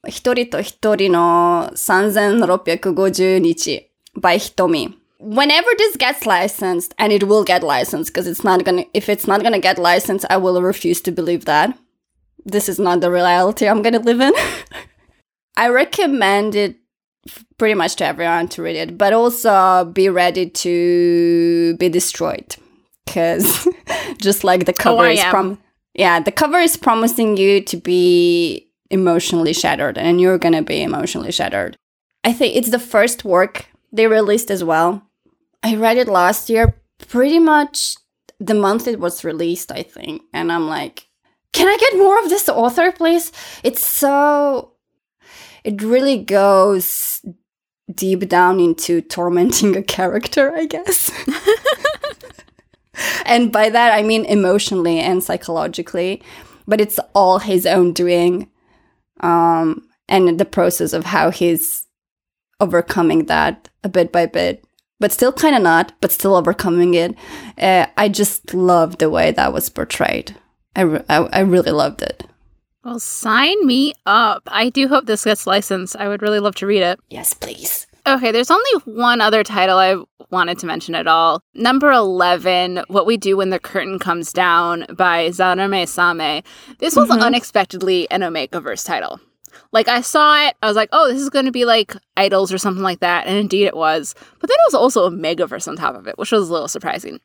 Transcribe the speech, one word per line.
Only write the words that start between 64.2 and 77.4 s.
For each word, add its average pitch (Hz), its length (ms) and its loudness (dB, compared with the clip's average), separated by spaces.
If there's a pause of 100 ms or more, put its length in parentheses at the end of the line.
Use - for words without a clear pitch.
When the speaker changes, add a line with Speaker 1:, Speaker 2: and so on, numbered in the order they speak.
Speaker 1:
bit. 175 380 -4 (340)
But 208 140 0
still 254 200 2
kinda 277 260 2
not, 170 420 2
but 196 100 -2
still 196 240 0
overcoming 175 600 2
it. 170 200 0 (440)
Uh, 185 280 4 (120)
I 208 100 2
just 208 460 -4
love 180 440 2
the 156 120 0
way 160 220 2
that - 200 0
was - 160 -6
portrayed. - 640 -6 (400)
I 190 80 -4
re-, 156 260 0
I, 151 80 2
I 170 240 0
really 180 320 2
loved 147 300 -2
it. - 220 -10 (580)
Speaker 2:
Well, 240 180 -12
sign 285 640 0
me 269 260 2 (140)
up. 214 400 2
I 226 240 -2
do 269 180 0
hope 269 180 2
this 214 180 -2
gets 208 220 0
licensed. 190 500 -2
I 202 120 -6
would 202 140 -6
really 214 160 0
love 202 180 -2
to 202 100 -6
read 202 160 2
it. 175 160 -2 (120)
Speaker 1:
Yes, - 240 -6
please. - 520 -10 (200)